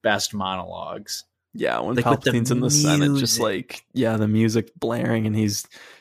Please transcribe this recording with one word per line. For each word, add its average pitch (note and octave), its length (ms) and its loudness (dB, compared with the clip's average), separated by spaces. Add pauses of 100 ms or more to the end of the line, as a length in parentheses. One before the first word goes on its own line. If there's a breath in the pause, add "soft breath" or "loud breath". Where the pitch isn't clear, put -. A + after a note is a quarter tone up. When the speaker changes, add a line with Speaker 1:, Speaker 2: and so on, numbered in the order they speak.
Speaker 1:
best G#2 300 0
monologues. F2+ 880 -8 (300)
Speaker 2:
Yeah, A#1 260 -2
when F#2 160 -2
Speaker 1:
Like, A#2+ 100 2
with A#2 160 2
the B2+ 100 0
Speaker 2:
Palpatine's A#2+ 200 2
in B2+ 80 2
the B2+ 100 0
Senate, D3 500 4
just A#2 200 0
Speaker 1:
music. - 0 -
Speaker 2:
like, - 540 -4
yeah, A2+ 240 2
the G#2+ 100 2
music A2 520 2
blaring A#2 460 0
and G#2+ 100 0
he's G#2+ 300 0 (360 loud breath)